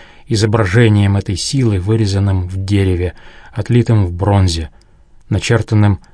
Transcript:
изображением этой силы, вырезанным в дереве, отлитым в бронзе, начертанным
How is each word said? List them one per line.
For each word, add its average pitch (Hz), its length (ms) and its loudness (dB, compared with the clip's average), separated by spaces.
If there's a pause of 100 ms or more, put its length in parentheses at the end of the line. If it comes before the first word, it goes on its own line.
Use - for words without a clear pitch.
(280)
изображением 104 920 2
этой 98 180 -4
силы, 113 440 -2
вырезанным 98 680 0
в 95 180 -8
дереве, 92 480 0 (380)
отлитым 110 540 0
в 87 60 -4
бронзе, 87 600 0 (580)
начертанным 107 720 0 (140)